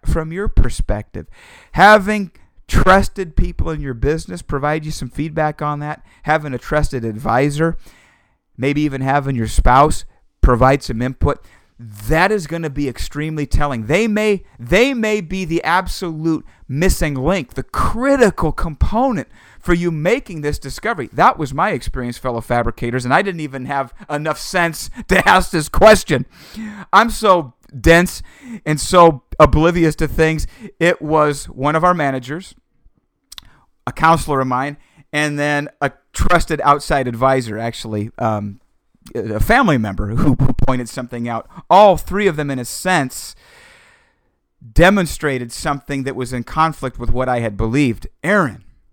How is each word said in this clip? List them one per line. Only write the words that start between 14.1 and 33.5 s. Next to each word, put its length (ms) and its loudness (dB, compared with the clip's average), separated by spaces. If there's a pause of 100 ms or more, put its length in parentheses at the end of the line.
they 340 2
may 280 -2
be 240 -6
the 180 -4
absolute 800 -2 (220)
missing 480 0
link, 400 -2
the 80 -6
critical 880 0
component 800 0 (320)
for 140 2
you 160 0
making 500 -2
this 180 -4
discovery. 540 -8
That 260 2
was 140 -6
my 180 -2
experience, 480 -6
fellow 220 -6
fabricators, 640 -4
and 80 -2
I 100 4
didn't 180 -6
even 260 -10
have 260 -6 (160)
enough 300 -4
sense 520 -4 (180)
to 200 2
<laughs> 0 -
ask 220 2
this 180 -2
question. 580 4 (640)
I'm 180 4
so 440 2 (240)
dense 440 4 (420)
and 160 -2
so 440 6 (140)
oblivious 580 4
to 120 -2
things. 380 0 (340)
It 220 2
was 440 0
one 300 -4
of 80 0
our 100 4
managers, 600 -6 (1300)